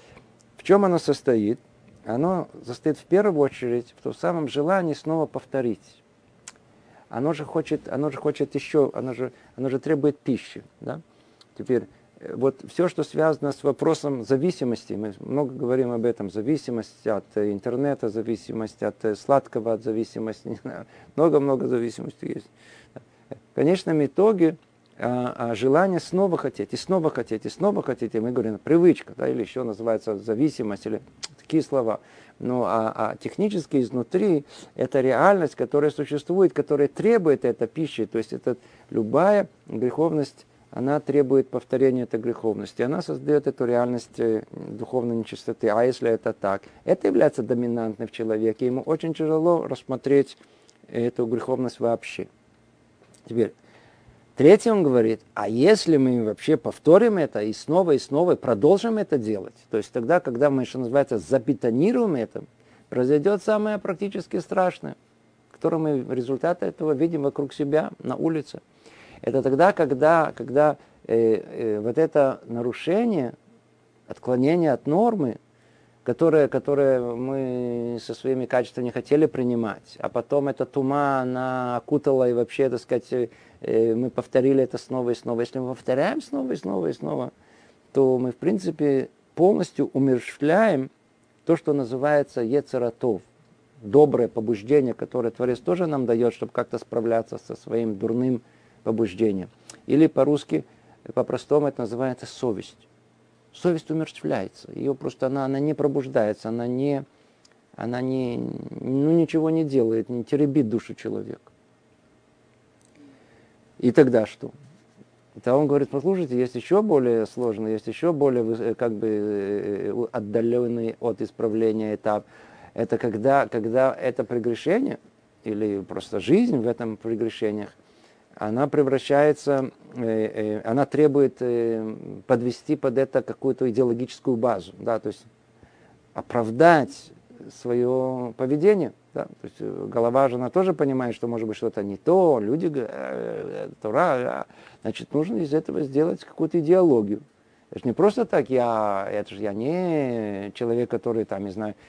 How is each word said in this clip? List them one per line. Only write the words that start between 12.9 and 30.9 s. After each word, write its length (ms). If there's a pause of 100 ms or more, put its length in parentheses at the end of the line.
связано 480
с 100
вопросом 600
зависимости, 720
мы 260
много 340
говорим 380
об 140
этом, 240
зависимость 760
от, 180 (120)
э, 160
интернета, 560
зависимость 760
от, 220
э, 100
сладкого, 600
от 100
зависимости, 640
<laughs> 0
не 80
знаю, 300 (280)
много-много 540
зависимостей 640
есть. 160 (800)
В 260
конечном 500
итоге, 520 (420)
а, 520
а, 40
желание 460
снова 360
хотеть, 360
и 40
снова 340
хотеть, 340
и 40
снова 340
хотеть, 320
и 60
мы 100
говорим, 280
привычка, 580
да, 120
или 120
ещё 240
называется 520
зависимость, 720
или 140 (380)